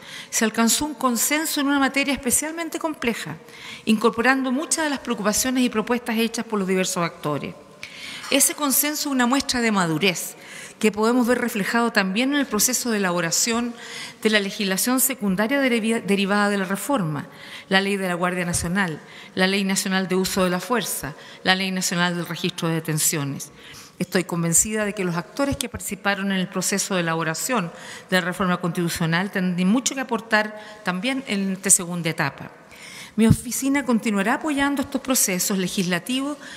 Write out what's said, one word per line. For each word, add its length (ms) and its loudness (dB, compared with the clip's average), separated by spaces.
se 160 0
alcanzó 420 2
un 80 -4
consenso 680 0
en 80 2
una 100 4
materia 360 2
especialmente 680 -2
compleja, 560 -4
incorporando 680 2
muchas 320 0
de 80 0
las 80 -4
preocupaciones 640 0
y 60 4
propuestas 480 -2
hechas 280 0
por 140 -2
los 80 0
diversos 380 0
actores. 500 -4
Ese 220 4
consenso 540 0
es 60 -2
una 120 4
muestra 340 2
de 100 2
madurez 640 2
que 120 4
podemos 340 4
ver 120 4
reflejado 520 0
también 440 2
en 60 4
el 40 4
proceso 460 0
de 80 2
elaboración 760 2
de 80 2
la 120 4
legislación 600 0
secundaria 580 0
deriva-, 420 2
derivada 500 2
de 80 0
la 80 0
reforma, 640 -2
la 120 6
Ley 160 0
de 120 -2
la 60 0
Guardia 300 0
Nacional, 560 -2
la 120 2
Ley 180 2
Nacional 440 0
de 80 0
Uso 280 2
de 60 2
la 100 -2
Fuerza, 540 -4
la 100 6
Ley 160 0
Nacional 440 0
del 120 -4
Registro 420 -2
de 60 2
Detenciones. 800 -2
Estoy 260 0
convencida 600 0
de 80 -2
que 120 -4
los 120 0
actores 400 -2
que 140 -4
participaron 600 -4
en 80 2
el 100 0
proceso 480 -2
de 40 2
elaboración 720 -2
de 100 4
la 60 -2
reforma 340 0
constitucional 680 0
tendrán 380 2
mucho 260 2
que 80 -4
aportar 580 0
también 420 -2
en 260 -2
esta 180 0
segunda 400 4
etapa. 400 -4
Mi 100 6
oficina 560 2
continuará 520 2
apoyando 480 0
estos 180 -2
procesos 560 0
legislativos 800 -2